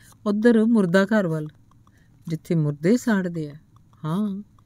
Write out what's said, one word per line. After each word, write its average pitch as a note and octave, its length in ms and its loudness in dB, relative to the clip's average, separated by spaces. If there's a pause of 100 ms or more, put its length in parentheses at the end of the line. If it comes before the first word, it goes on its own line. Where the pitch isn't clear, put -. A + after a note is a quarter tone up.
(260)
ਉੱਧਰ G#3+ 380 2
ਮੁਰਦਾ G3 420 2
ਘਰ G3+ 220 0
ਵੱਲ, D#3 200 -6 (800)
ਜਿੱਥੇ D#3+ 280 -4
ਮੁਰਦੇ D3+ 420 0
ਸਾੜਦੇ F3 520 -4
ਆ।" C#3+ 40 -16 (520)
"ਹਾਂ, G3 380 -4 (220)